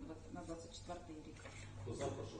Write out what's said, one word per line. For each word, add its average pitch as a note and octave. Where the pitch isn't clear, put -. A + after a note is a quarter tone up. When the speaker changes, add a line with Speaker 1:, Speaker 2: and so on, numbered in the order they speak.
Speaker 1:
на F3
двадцять E3
четвертий E3+
рік. D3+
Speaker 2:
Хто A2+
за, -
прошу G#2